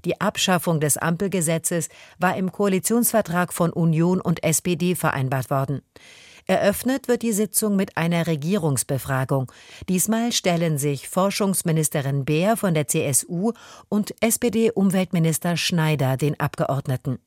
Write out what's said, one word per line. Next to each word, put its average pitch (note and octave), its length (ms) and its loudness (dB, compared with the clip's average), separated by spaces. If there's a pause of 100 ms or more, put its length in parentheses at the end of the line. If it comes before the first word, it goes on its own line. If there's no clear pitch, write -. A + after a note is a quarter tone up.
Die - 160 -2
Abschaffung F3 580 0
des D3 180 2
Ampelgesetzes E3 920 -2 (300)
war F3+ 180 0
im F#3+ 140 -2
Koalitionsvertrag G3+ 1000 0
von E3+ 200 0
Union E3+ 500 2
und E3 220 -2
S D#3 180 2
P F3+ 140 0
D F3+ 180 0
vereinbart C3+ 560 -2
worden. C3+ 320 -2 (640)
Eröffnet G3+ 640 0
wird A#3+ 140 0
die A#3 120 0
Sitzung G#3 420 0
mit G3 200 -2
einer E3+ 300 2
Regierungsbefragung. C#3 1300 0 (360)
Diesmal A3 440 0
stellen E3+ 480 0
sich C#3+ 280 -2
Forschungsministerin D#3+ 1160 0
Beer F3+ 320 2
von F#3 160 0
der D3+ 140 0
C D3+ 160 0
S C3 260 0
U F#3 220 -2 (360)
und G#3 320 -2
S-P-D-Umweltminister F#3 1400 0
Schneider D3+ 600 0
den D3 220 -2
Abgeordneten. C3+ 880 -2